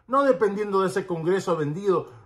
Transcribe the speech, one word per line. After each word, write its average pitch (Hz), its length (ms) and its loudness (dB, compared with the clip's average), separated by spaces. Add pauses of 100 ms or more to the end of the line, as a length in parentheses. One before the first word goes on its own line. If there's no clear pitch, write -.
no 269 160 2
dependiendo 202 580 2
de 190 80 0
ese 185 180 -4
Congreso 175 500 -2
vendido, 160 540 -2 (140)